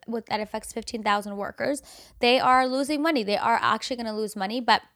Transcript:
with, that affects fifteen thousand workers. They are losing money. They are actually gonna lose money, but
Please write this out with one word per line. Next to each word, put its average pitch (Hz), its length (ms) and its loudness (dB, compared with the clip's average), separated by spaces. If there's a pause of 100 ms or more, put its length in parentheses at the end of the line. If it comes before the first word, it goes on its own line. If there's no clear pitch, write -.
with, 226 180 -6
that 214 140 -4
affects 214 320 -8
fifteen 220 320 -8
thousand 202 320 0
workers. 269 440 -4 (380)
They 247 220 4
are 254 260 6
losing 277 360 -2
money. 311 200 2
They 202 140 0
are 233 260 2
actually 233 360 0
gonna 220 180 -6
lose 214 180 -4
money, 208 260 -4
but 226 220 2 (140)